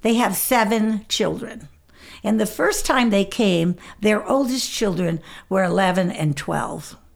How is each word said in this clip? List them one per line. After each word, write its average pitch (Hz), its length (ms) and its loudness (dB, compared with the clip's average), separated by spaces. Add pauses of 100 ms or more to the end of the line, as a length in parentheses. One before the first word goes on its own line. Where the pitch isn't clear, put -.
they 226 120 2
have 220 200 0
seven 220 720 0
children. 214 600 -4 (580)
And 220 140 2
the 214 60 2
first - 400 -2
time 254 240 2
they 196 160 4
came, 180 500 2 (240)
their 208 260 2
oldest 262 460 0
children 175 480 -2 (300)
were 190 120 2
eleven 185 480 2
and 151 240 0
twelve. - 600 -6 (200)